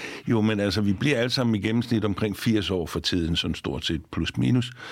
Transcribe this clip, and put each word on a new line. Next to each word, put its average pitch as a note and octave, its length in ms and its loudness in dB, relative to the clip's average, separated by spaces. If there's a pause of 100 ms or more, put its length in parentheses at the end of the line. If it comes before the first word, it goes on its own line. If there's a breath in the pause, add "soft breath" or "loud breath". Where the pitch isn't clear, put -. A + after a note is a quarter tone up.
(280 loud breath)
jo, A#2+ 120 4
men G#2+ 200 2
altså, G2+ 200 2
vi G2+ 120 2
bliver B2+ 260 0
alle B2 120 0
sammen A#2 240 2
i G#2 40 2
gennemsnit A2 460 0
omkring G2+ 320 0
firs G#2+ 340 2
år F2+ 160 0
for E2 140 -4
tiden, E2 360 0
sådan D#2+ 180 -2
stort - 320 -6
set D#2+ 160 -2 (100)
plus D#2+ 240 -4
minus. B2 360 2 (200 loud breath)